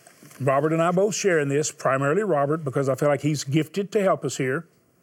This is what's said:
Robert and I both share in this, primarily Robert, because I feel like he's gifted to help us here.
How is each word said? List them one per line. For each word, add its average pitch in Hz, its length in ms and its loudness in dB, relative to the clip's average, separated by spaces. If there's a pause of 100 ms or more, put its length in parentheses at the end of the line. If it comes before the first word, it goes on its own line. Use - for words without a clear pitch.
(400)
Robert 139 320 0
and 165 100 0
I 170 80 2
both 190 240 2
share 180 240 2
in 143 120 0
this, 147 200 0
primarily 139 520 0
Robert, 156 420 0
because 135 240 -2
I 135 60 2
feel 147 160 0
like 139 100 0
he's 147 240 -2
gifted 156 480 -2
to 214 80 2
help 175 240 0
us 135 140 -6
here. 139 260 -2 (380)